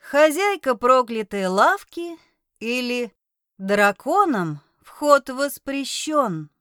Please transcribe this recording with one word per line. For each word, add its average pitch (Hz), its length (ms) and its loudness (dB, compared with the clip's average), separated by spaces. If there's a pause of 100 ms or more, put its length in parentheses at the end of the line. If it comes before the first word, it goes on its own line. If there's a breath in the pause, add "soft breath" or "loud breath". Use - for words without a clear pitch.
хозяйка 311 720 2
проклятой 226 720 0
лавки 339 720 0 (400)
или 240 560 -6 (440)
драконам 202 1000 0 (220)
вход 285 480 0
воспрещён. 269 1200 -4 (100)